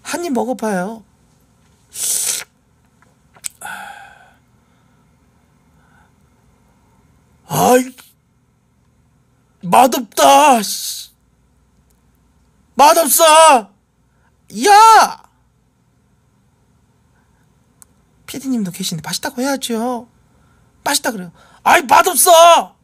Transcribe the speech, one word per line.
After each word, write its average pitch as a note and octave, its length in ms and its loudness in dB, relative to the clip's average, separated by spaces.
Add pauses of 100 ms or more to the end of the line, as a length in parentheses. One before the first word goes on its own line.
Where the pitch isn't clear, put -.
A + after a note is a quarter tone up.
한 - 220 -10
입 D#4+ 80 -8
먹어봐요. A3 680 -8 (4000)
아이, A#3+ 480 -2 (1700)
맛없다. C4+ 1040 2
씨. - 460 -12 (1700)
맛없어. D#4 480 2 (1400)
야! G#4+ 560 4 (3000)
피디님도 B3 460 -8
계신데 F3 340 -10
맛있다고 B3 360 -10
해야죠. B3 680 -8 (760)
맛있다 C#4+ 280 -4
그래요. F#3 200 -14 (320)
아이, E4 200 2
맛없어. E4 1000 2